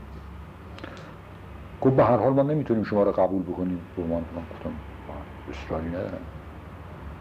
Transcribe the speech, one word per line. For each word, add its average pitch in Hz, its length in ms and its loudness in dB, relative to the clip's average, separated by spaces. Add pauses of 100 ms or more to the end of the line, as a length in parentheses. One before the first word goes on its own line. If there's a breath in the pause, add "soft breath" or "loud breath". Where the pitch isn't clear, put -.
(1800 loud breath)
گفت: 131 160 6
"به 143 80 10
هر 117 120 8
حال 113 160 6
ما 139 100 6
نمی‌تونیم 135 420 4
شما 104 180 6
رو 98 100 6
قبول 92 300 4
بکنیم." 90 380 0 (160)
به 90 60 0
من، 82 80 0
من 85 320 -2 (100)
گفتم: - 180 -8 (800)
"اصراری 80 380 -4
ندارم." 92 300 -4 (1040)